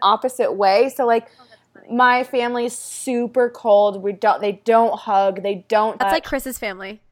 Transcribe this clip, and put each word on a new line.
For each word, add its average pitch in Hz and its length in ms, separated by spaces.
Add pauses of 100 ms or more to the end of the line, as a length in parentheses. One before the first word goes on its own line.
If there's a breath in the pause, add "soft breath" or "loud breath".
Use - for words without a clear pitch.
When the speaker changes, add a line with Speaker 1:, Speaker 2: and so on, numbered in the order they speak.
Speaker 1:
opposite 220 500
way. 202 380
So, 262 160
like, 233 220 (120)
Speaker 2:
Oh, 247 80
that's - 380
funny. 233 100
Speaker 1:
my 247 280
family's 240 520
super 240 720
cold. 208 540
We 202 100
don't, 202 300
they 202 100 (120)
don't 226 300
hug, 196 480
they 196 260
don't 214 300
Speaker 3:
That's 196 140
like - 120
Speaker 1:
touch. - 40
Speaker 3:
Chris's 269 300
family. 196 420 (120)